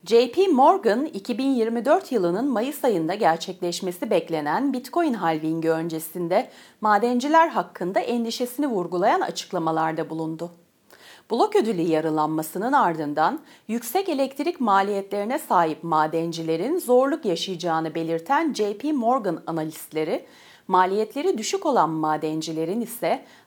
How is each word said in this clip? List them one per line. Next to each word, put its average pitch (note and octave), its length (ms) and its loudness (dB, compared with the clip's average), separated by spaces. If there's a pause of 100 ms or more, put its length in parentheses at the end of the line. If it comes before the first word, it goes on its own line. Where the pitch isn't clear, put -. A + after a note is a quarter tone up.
J A#3 260 4
P F#4 160 2
Morgan, C#4 580 4
iki G#3 340 -6
bin C4+ 120 0
yirmi A#3 340 0
dört D#4+ 280 2
yılının G3+ 360 0
Mayıs C4 360 -2
ayında F3 300 0
gerçekleşmesi F3+ 960 -2
beklenen E3 640 0
Bitcoin C4 420 0
halvingi D#3+ 560 0
öncesinde E3+ 800 -2 (300)
madenciler B3 680 4
hakkında F#3+ 520 -2
endişesini A#3+ 680 -4
vurgulayan G3 540 0
açıklamalarda D#3+ 880 -2
bulundu. D#3+ 400 -8 (800)
Blok G#4 260 2
ödülü G#3+ 260 2
yarılanmasının D#3 920 0
ardından E3 680 2 (280)
yüksek F4+ 400 -4
elektrik C#4+ 520 -4
maliyetlerine G3+ 800 0
sahip E3+ 460 0
madencilerin E3 920 0
zorluk C4+ 460 2
yaşayacağını E3 680 -2
belirten E3 600 -2
J G#3 240 -2
P D4+ 140 -4
Morgan A3+ 540 0
analistleri, D#3+ 800 -4 (420)
maliyetleri G#3 680 2
düşük F#4 280 -4
olan F#3+ 240 4
madencilerin D#3 880 -2
ise G#3+ 440 -4 (220)